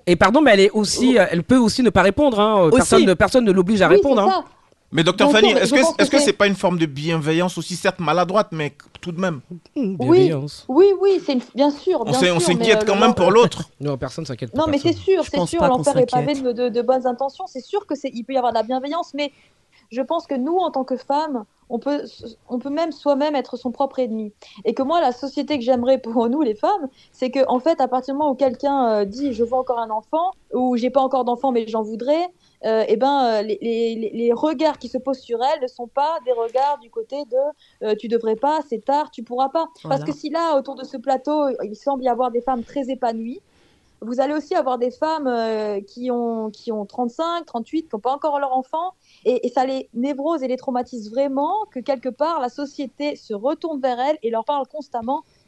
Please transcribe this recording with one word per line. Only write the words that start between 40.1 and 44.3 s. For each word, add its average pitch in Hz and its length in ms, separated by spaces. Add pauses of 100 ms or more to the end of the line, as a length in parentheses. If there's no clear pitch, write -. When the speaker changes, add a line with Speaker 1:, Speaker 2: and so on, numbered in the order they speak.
Speaker 2:
si 294 160
là, 320 300
autour 269 160
de 254 100
ce 285 120
plateau, 269 540 (120)
il 208 140
semble 277 260
y 262 60
avoir 240 240
des 240 80
femmes 240 240
très 269 260
épanouies, 233 500 (600)
vous 233 180
allez 277 120